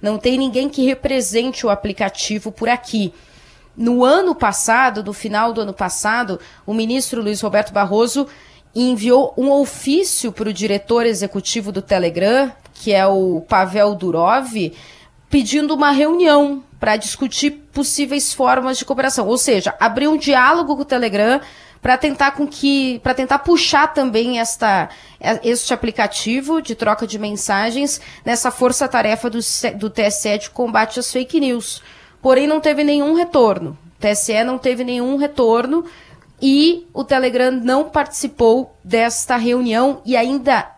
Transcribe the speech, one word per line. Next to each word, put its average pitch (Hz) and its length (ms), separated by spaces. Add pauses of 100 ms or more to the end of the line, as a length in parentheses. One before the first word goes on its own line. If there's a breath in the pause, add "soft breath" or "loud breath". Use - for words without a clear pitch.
Não 208 160
tem 247 220
ninguém 262 300
que 269 160
represente 254 800
o 220 40
aplicativo 202 800
por 226 160
aqui. 226 440 (640 soft breath)
No 247 280
ano 339 280
passado, 226 720
no 196 100
final 214 400
do 220 80
ano 202 120
passado, 202 680 (260 loud breath)
o 202 80
ministro 233 480
Luiz 208 200
Roberto 208 320
Barroso 214 560 (440 loud breath)
enviou 247 640
um 262 140
ofício 277 800
pro 214 220
diretor 202 520
executivo 202 680
do 180 100
Telegram, 190 680 (220)
que - 180
é 190 160
o 185 400
Pavel 202 480
Durov, 185 760 (560 loud breath)
pedindo 285 460
uma 285 160
reunião 294 720 (160)
pra 220 180
discutir 277 540 (220)
possíveis 285 600
formas 254 460
de - 60
cooperação. 262 420
Ou 233 120
seja, 214 420
abrir 233 260
um 311 100
diálogo 285 600
com 269 60
o - 20
Telegram 240 560 (400 loud breath)
pra 254 160
tentar 277 360
com 285 160
que, 269 560
pra 262 100
tentar 262 240
puxar 311 560
também 240 460
esta, 208 480 (560 loud breath)
este 240 280
aplicativo 247 880
de 233 140
troca 208 320
de 214 140
mensagens 214 800 (240 loud breath)
nessa 240 260
força-tarefa 240 800
do 226 100
C-, - 300
do 208 180
T 220 140
S 208 260
E 208 100
de - 120
combate 226 480
às 247 140
fake 254 260
news. 254 420 (400 loud breath)
Porém, 262 280
não 302 100
teve 302 240
nenhum 294 320
retorno. 226 640 (180)
O - 40
T 214 80
S 208 240
E 214 100
não 254 160
teve 247 240
nenhum 247 320
retorno 269 680 (580 loud breath)
e 294 500
o 269 120
Telegram 254 480
não 254 320
participou 262 1000
desta 233 540
reunião 240 680
e 247 120
ainda 254 600